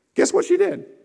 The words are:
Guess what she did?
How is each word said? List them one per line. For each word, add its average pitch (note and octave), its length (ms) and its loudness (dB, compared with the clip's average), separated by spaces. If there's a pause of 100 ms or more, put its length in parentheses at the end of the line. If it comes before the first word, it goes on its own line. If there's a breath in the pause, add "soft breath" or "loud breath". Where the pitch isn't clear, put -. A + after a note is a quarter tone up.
(140)
Guess - 200 0
what - 120 0
she F4+ 120 2
did? F#4+ 280 -2 (200)